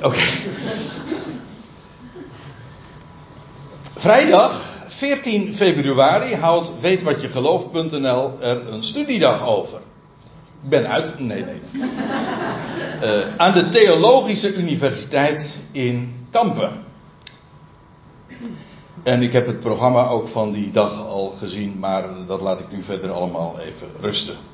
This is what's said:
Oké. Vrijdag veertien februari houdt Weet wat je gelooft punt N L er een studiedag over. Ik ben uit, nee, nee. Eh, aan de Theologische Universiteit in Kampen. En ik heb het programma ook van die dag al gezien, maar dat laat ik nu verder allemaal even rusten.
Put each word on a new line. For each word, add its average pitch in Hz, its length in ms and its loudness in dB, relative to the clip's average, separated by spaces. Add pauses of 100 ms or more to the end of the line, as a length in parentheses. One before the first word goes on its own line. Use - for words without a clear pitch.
Oké. 131 160 2 (3750)
Vrijdag 247 800 4 (120)
veertien 240 680 -2
februari 160 800 4
houdt 165 440 2
Weet 180 240 2
wat 143 180 0
je 131 60 -6
gelooft 135 440 0
punt 165 200 -2
N 139 160 -2
L 127 320 0
er 120 280 -2
een 110 160 -8
studiedag 247 640 2
over. 104 340 0 (840)
Ik 135 60 -10
ben 135 180 4
uit, 143 320 -2
nee, 104 260 -6
nee. - 160 -12 (1400)
Eh, 107 180 2 (180)
aan 185 160 6
de 175 160 4
Theologische 202 840 6
Universiteit 151 1040 0 (120)
in 123 600 -4
Kampen. 175 540 0 (2250)
En 123 180 2
ik 120 120 0
heb 123 140 4
het 117 120 -4
programma 120 480 2
ook 120 200 -2
van 107 240 -2
die 101 200 -4
dag 104 340 0
al 98 340 -4
gezien, 98 400 -6
maar 95 300 -2 (160)
dat 92 160 -4
laat 92 180 -2
ik - 120 -12
nu 101 100 -8
verder 92 300 -6
allemaal 85 480 -4
even 80 280 -12 (140)
rusten. 101 340 -4 (180)